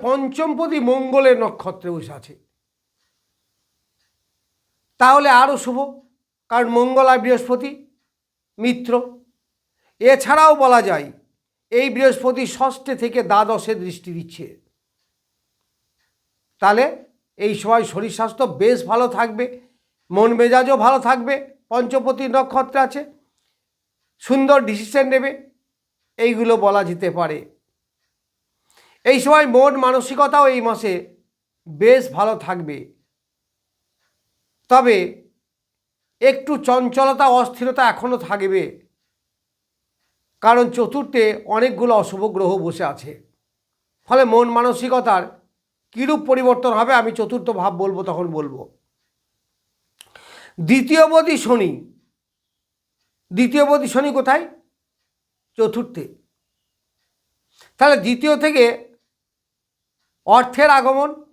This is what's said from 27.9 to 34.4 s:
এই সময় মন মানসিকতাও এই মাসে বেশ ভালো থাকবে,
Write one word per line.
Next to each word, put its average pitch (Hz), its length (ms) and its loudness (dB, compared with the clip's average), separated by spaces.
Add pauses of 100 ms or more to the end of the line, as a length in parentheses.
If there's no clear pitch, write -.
এই 262 200 4
সময় 294 300 4
মন 269 180 6 (120)
মানসিকতাও 269 680 2
এই 247 140 -4
মাসে 214 260 -4 (760)
বেশ 214 340 2 (160)
ভালো 214 160 0 (120)
থাকবে, 165 320 -10 (1900)